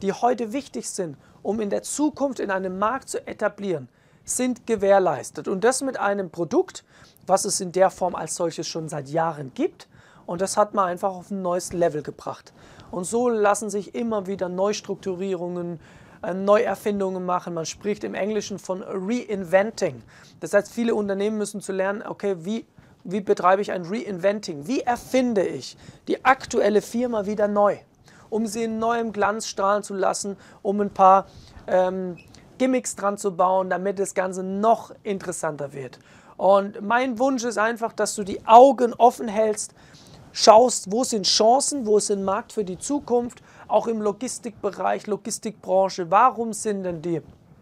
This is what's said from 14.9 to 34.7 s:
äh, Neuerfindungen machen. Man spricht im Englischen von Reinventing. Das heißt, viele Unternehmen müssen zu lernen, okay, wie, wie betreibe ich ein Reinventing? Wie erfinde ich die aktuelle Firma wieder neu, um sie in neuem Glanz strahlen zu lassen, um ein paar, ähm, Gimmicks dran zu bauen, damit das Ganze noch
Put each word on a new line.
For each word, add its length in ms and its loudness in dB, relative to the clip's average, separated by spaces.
äh, 120 -6
Neuerfindungen 880 0
machen. 300 -4
Man 120 -6
spricht 380 -6
im 100 -8
Englischen 440 -4
von 240 -8
Reinventing. 1200 -2
Das 160 -4
heißt, 160 2
viele 240 0
Unternehmen 440 -2
müssen 220 -6
zu 120 -8
lernen, 340 -2
okay, 340 -4
wie, 260 -6
wie 180 -4
betreibe 420 4
ich 100 -4
ein 120 -6
Reinventing? 840 -4
Wie 140 -2
erfinde 640 0
ich 320 -8
die 180 -2
aktuelle 580 2
Firma 440 -4
wieder 220 0
neu, 300 2
um 180 -2
sie 180 -4
in 140 -4
neuem 340 -2
Glanz 360 -2
strahlen 340 0
zu 120 -10
lassen, 420 -2
um 180 -2
ein 100 -2
paar, 360 8
ähm, 520 0
Gimmicks 360 0
dran 220 -2
zu 200 -4
bauen, 340 2
damit 280 -2
das 140 -2
Ganze 300 -2
noch 500 0